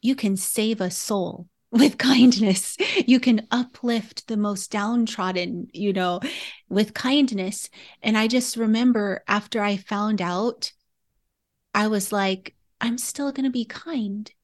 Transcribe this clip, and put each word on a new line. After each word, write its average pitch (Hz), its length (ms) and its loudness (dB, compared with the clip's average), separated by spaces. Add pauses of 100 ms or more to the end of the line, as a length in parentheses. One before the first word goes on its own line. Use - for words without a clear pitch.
you 254 140 2
can 202 200 0
save 214 460 -2
a 180 100 -2
soul 180 560 -4 (120)
<laughs> - 120 -20
with 240 260 6
kindness. 240 800 4 (300)
You 247 120 6
can 240 300 2
uplift 240 800 -4
the 220 100 -4
most 208 320 -2
downtrodden, 185 1040 -2
you 202 200 -2
know, 185 260 -2 (500)
with 214 240 0
kindness. 247 760 0 (340)
And 220 120 0
I 220 120 2
just 240 300 0
remember 220 680 2
after 208 360 -2
I 202 140 0
found 208 440 -2
out, 180 500 -4 (1000)
I 208 140 2
was 208 240 -2
like, 196 440 -2 (260)
"I'm 233 180 -4
still 277 320 -6
gonna 269 180 -2
be 247 160 -4
kind. 214 680 -8 (120)